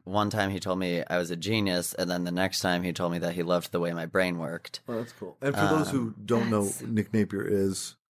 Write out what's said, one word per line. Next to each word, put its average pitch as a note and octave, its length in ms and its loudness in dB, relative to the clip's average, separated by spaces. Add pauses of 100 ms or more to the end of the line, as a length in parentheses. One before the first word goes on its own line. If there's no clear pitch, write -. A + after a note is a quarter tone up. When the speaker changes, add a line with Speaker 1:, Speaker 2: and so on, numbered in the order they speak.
Speaker 1:
one G#2 260 2
time G2+ 200 0
he F#2+ 100 -4
told F#2 180 0
me F2 300 0
I F2+ 100 0
was E2+ 120 0
a F2 60 -4
genius, F#2 580 0
and F2+ 160 -2
then F2+ 140 0
the F2 60 -2
next F#2 300 0
time F2 220 2
he F2+ 100 -2
told F2 200 0
me F2 60 -2
that E2+ 160 -2
he F2+ 80 -2
loved F2 300 0
the F2+ 80 0
way E2+ 120 0
my E2 140 -6
brain F2+ 320 2
worked. - 500 -8
Speaker 2:
Oh, A#2 100 -6
that's A#2 140 -8
cool. - 280 -14
And C#3 160 0
for G2+ 100 4
those D3 240 2
who C#3 100 0
Speaker 1:
Um, A2+ 140 -4 (100)
Speaker 2:
don't A#2 260 2
know, G#2 140 4
Speaker 3:
That's - 180 -4
Speaker 2:
Nick A2+ 300 0
Napier G2+ 320 2
is? G2 520 2 (140)